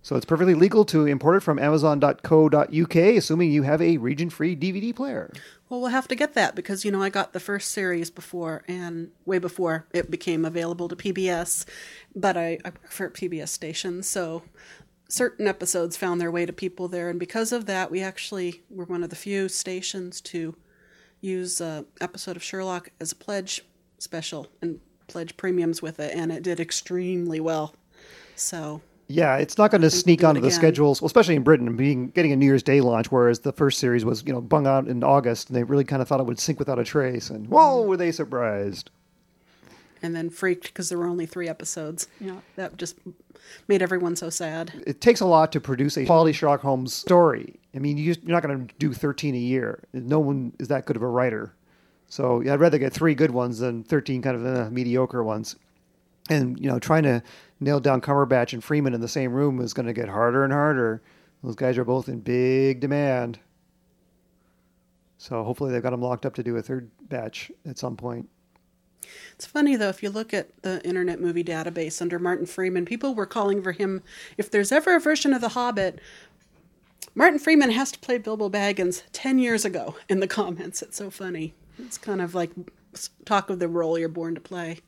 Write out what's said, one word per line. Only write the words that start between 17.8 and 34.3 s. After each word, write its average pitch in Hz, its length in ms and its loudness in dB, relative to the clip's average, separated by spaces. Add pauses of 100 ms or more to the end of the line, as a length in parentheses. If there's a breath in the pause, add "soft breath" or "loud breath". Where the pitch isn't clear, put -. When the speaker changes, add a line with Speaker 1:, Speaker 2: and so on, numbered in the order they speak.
Speaker 2:
we 180 120 -4
actually 185 680 -8
were 185 160 -12
one 175 180 -4
of 170 60 -8
the 170 60 -14
few 196 320 -4
stations 185 720 -8
to 165 340 -8 (640 soft breath)
use 185 400 -6
a 156 240 -8 (160)
episode 180 340 -10
of 175 80 -14
Sherlock 185 560 -8
as 160 140 -8
a - 40 -10
pledge 196 460 -8 (360)
special 160 500 -12 (120)
and 170 200 -6 (260)
pledge 165 300 -12
premiums 175 440 0
with 156 200 -8
it, 151 140 -4
and 165 180 -2
it 156 100 -8
did 175 160 -2
extremely 175 840 -4
well. 156 360 -2 (580 loud breath)
So 151 460 -8 (260)
Speaker 1:
Yeah, 143 300 4
it's 147 220 -2
not 208 120 8
gonna 170 160 6
Speaker 2:
I 156 40 8
think - 20 -2
we'll - 100 0
Speaker 1:
sneak 170 180 8
Speaker 2:
do 175 60 8
it - 40 10
Speaker 1:
onto 143 100 4
the 120 80 2
Speaker 2:
again. 127 100 2
Speaker 1:
schedules, 147 440 6
especially 165 340 6
in 139 60 2
Britain, 120 340 6
being, 127 320 2
getting 156 240 2
a 139 40 4
New 135 100 6
Year's 135 160 6
Day 139 180 6
launch, 117 320 2
whereas 120 280 4
the 139 120 -2
first 139 260 2
series 120 280 2
was, 117 200 -2
you - 60 -4